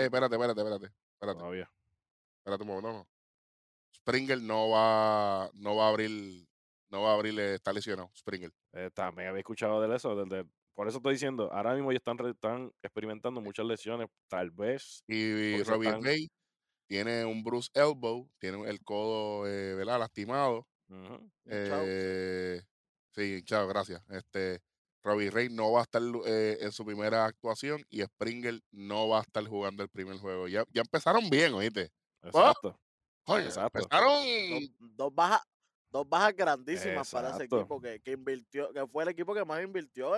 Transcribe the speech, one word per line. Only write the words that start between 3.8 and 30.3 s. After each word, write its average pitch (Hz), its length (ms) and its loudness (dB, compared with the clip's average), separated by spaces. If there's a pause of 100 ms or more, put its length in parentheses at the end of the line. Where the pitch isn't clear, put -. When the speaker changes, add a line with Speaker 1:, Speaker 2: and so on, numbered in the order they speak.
Speaker 1:
Springer 131 460 0
no 110 300 2
va, 107 840 6
no 104 220 -2
va 110 100 6
a 107 40 10
abrir, 104 560 -2 (440)
no 98 120 -4
va 110 80 6
a 107 40 8
abrir, 107 240 2
eh, 101 180 0
está 98 160 -2
lesionado, 98 440 -6
Springer. 90 360 -10 (200)
Speaker 2:
Eh, 90 220 -8
también 92 340 -4
había 95 120 -4
escuchado 107 420 0
de 110 120 2
eso, 123 220 -2
del, 98 120 -2
del, 95 220 -6 (240)
por 107 140 -4
eso 113 100 -4
estoy 135 160 2
diciendo, 127 380 -2
ahora 107 220 0
mismo 139 160 0
ellos 131 100 2
están 120 180 -4
re-, 123 120 -2
están 120 420 -4 (100)
experimentando 110 580 -6
muchas 107 260 -6
lesiones, 113 420 -4 (200)
tal 90 220 -2
vez, 107 560 -6
Speaker 1:
Y, 110 100 -6
y 107 360 0
Speaker 2:
porque 104 120 0
se 110 60 -2
Speaker 1:
Robbie 110 180 2
Speaker 2:
están 110 160 0
Speaker 1:
Ray 156 240 0 (580)
tiene 113 380 -2
un 113 200 -2
bruised 120 300 -4
elbow, 131 540 2 (100)
tiene 95 200 -6
un, 110 100 -8
el 104 140 -8
codo, 104 640 -2
eh, 98 280 -4
¿verdad? 107 240 0
Lastimado. 117 680 -2 (220)
Speaker 2:
Ujú. 98 420 -16 (160)
Speaker 3:
Hinchado, 101 380 -2
sí. 95 60 -2
Speaker 1:
Eh, 92 720 -4 (500)
sí, 98 260 -4
hinchado, 101 300 -2
gracias. 95 420 -4
Este, 92 500 -6 (420)
Robbie 104 280 2
Ray 120 180 0
no 113 240 0
va 120 80 8
a - 40 4
estar, 117 180 0 (240)
eh, 110 340 2
en 104 120 -4
su 110 120 -12
primera 107 400 2
actuación 123 640 -4
y 104 140 -4
Springer 117 580 -4 (100)
no 104 380 -2
va 110 120 4
a - 20 2
estar 107 240 -4
jugando 101 360 -4
el 98 60 -6
primer 95 300 -10
juego. 92 300 -6